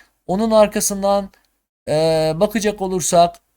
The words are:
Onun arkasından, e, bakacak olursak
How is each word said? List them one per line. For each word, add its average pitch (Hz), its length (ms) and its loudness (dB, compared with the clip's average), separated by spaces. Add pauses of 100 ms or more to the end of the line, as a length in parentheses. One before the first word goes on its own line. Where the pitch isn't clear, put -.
(260)
Onun 220 240 -2
arkasından, 202 800 0 (580)
e, 160 480 0
bakacak 208 440 -2
olursak 180 560 0 (200)